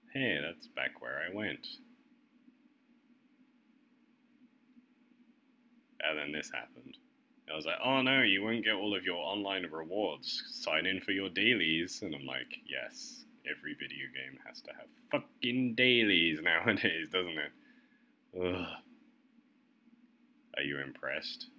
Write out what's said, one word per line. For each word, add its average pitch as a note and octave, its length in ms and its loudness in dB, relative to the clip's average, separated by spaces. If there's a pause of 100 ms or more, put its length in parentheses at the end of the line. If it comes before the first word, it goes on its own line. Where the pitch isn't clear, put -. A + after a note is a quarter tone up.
(140)
Hey, A#2+ 320 2
that's - 220 -10
back - 340 -6
where B1+ 160 -6 (120)
I F#2 40 -8
went. G#2 320 -4 (4000)
And D#2 140 0
then D2 160 -6
this D2+ 200 -6
happened. B1 440 -12 (540)
I D#2 40 -4
was D#2 100 -6
like, E2 180 -2
"Oh C3 180 4
no, C3 200 4
you G2 220 6
won't A2 200 0
get A2 120 2
all G2+ 200 0
of F2+ 80 -4
your F2 140 -2
online F#2+ 520 -2
rewards. E2 720 -4 (100)
Sign D#2+ 340 0
in F#2 160 0
for G2+ 100 -2
your F#2+ 180 0
dailies." F2 720 2
And E2 140 -6
I'm C#2 100 -12
like, C2 220 -8 (180)
"Yes, - 600 -10 (200)
every D2+ 280 -8
video C#2 420 -10
game C2+ 320 -10
has - 140 -16
to - 100 -16
have - 160 -16 (240)
fucking B2+ 640 0
dailies G2+ 640 6
<laughs> D#2+ 40 -6
nowadays, F2 680 4
doesn't F2 260 -2
it?" D2 140 -4 (880)
Ugh. F2 280 -2 (1900)
Are C#2+ 80 0
you C#2+ 160 -2
impressed C#2 680 -8 (120)